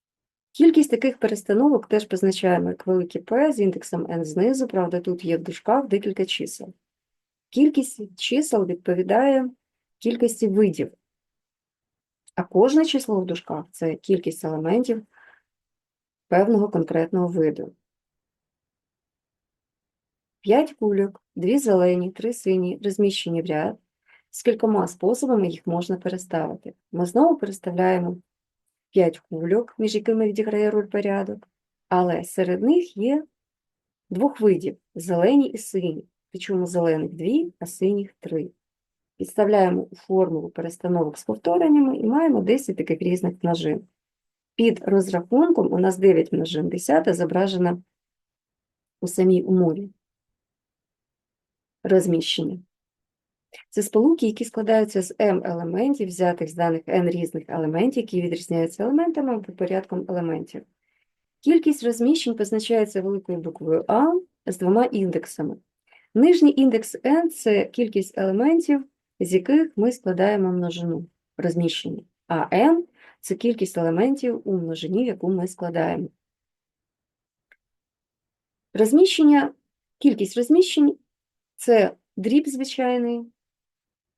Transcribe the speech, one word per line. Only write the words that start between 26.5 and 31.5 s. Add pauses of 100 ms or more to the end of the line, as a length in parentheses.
Ми
знову
переставляємо (720)
п'ять
кульок,
між
якими
відіграє
роль
порядок, (400)